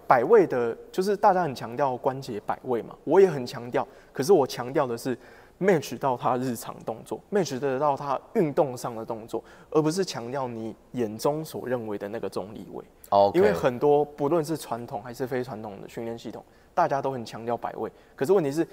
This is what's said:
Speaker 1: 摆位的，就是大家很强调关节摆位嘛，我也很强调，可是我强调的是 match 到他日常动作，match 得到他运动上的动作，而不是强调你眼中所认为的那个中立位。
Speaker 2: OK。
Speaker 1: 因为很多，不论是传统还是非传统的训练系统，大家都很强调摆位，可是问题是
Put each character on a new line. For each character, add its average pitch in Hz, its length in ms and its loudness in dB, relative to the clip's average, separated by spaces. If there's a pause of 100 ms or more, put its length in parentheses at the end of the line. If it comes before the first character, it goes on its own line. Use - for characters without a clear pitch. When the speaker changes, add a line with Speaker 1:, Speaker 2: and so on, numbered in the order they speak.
Speaker 1:
摆 127 160 6
位 185 240 8
的， 120 280 0 (160)
就 190 120 -2
是 202 120 0
大 196 160 6
家 185 120 4
很 143 100 -2
强 117 220 -10
调 131 200 -2
关 131 240 -2
节 123 260 -8
摆 - 180 -4
位 120 180 -2
嘛， - 220 -12
我 165 180 6
也 190 80 8
很 139 160 -4
强 120 240 -10
调， 123 180 -2 (240)
可 135 120 -2
是 170 100 6
我 143 120 6
强 123 280 -6
调 147 140 2
的 117 100 -4
是 123 180 -4 (440)
match 170 400 2
到 131 180 0
他 127 200 0
日 123 180 -4
常 - 280 -10
动 113 220 -8
作， - 140 -8 (120)
match 156 280 -2
得 135 180 -2
到 147 180 2
他 139 240 -4 (140)
运 170 180 2
动 131 240 0
上 123 200 -8
的 110 100 -10
动 113 220 -8
作， 113 160 -6 (260)
而 151 100 2
不 156 120 4
是 185 120 0
强 123 280 -8
调 135 160 -6
你 113 280 -8 (180)
眼 110 220 -4
中 151 300 -2
所 - 220 -10
认 120 200 -4
为 104 80 -6
的 101 140 -6
那 113 100 -8
个 101 80 -6
中 95 280 -8
立 95 180 -14
位。 62 100 -12 (260)
Speaker 2:
OK。 101 280 6
Speaker 1:
因 190 80 6
为 208 80 4
很 135 240 0
多， 147 260 6
不 147 240 -4
论 160 160 2
是 151 140 -4
传 120 300 -8
统 110 160 -10
还 123 100 -14
是 127 140 -6
非 123 160 -2
传 110 180 -10
统 107 180 -12
的 101 80 -14
训 117 180 -10
练 117 120 -8
系 117 140 -14
统， - 120 -14 (300)
大 170 140 2
家 139 120 0
都 135 120 -2
很 123 120 -6
强 110 220 -12
调 120 100 -2
摆 - 180 -6
位， 110 180 -6 (240)
可 135 100 -4
是 175 80 4
问 196 100 6
题 139 80 -2
是 160 220 -2